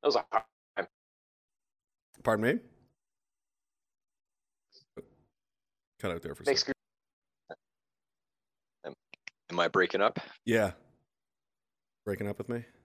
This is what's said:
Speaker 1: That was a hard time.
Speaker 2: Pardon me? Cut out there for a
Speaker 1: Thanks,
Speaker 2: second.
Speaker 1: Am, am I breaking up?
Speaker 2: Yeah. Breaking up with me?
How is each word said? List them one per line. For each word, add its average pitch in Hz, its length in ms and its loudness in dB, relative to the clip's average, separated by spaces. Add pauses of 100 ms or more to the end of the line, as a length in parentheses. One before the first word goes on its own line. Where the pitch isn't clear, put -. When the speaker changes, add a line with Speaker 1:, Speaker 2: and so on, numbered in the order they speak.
Speaker 1:
That 180 40 4
was - 100 4
a 98 140 -2
hard 110 120 0 (340)
time. 95 100 -4 (1300)
Speaker 2:
Pardon 110 240 2
me? 160 140 2 (3500)
Cut 98 120 -4
out 85 100 -6
there 76 140 -10
for - 80 -20
a - 20 -4
Speaker 1:
Thanks, 135 160 2
Speaker 2:
second. - 120 -4 (2000)
Speaker 1:
Am, 69 80 -12 (580)
am 87 80 -4
I 85 80 4
breaking 95 340 4
up? - 180 2 (260)
Speaker 2:
Yeah. 110 260 2 (1300)
Breaking 101 220 -4
up 101 100 -6
with - 120 -10
me? 120 140 -4 (220)